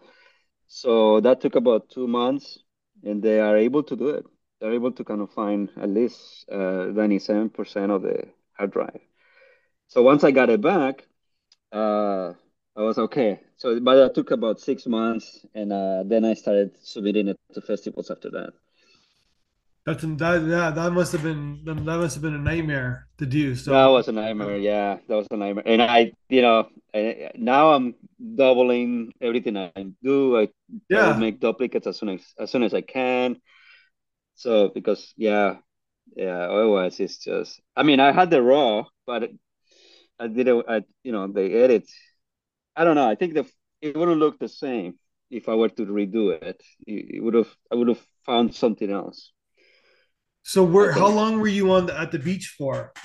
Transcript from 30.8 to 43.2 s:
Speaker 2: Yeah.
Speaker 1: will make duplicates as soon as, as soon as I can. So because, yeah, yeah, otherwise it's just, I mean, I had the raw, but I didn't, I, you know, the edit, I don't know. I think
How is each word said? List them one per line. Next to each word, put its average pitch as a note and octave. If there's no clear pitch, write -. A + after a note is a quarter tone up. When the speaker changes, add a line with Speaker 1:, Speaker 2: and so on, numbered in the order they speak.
Speaker 2:
Yeah. G3
Speaker 1:
will G#2+
make A2+
duplicates A2+
as G2
soon G#2+
as, F#2
as A2
soon B2+
as G#2
I F#2+
can. B2+
So G#2+
because, -
yeah, G#2
yeah, F2+
otherwise G2
it's F#2+
just, F2+
I B2+
mean, C#3+
I C#3
had F3+
the C#3+
raw, B2
but A#2
I A#2
didn't, A#2+
I, A2
you B2+
know, G2
the G2+
edit, A2
I D#3+
don't E3
know. C#3
I G#2+
think F3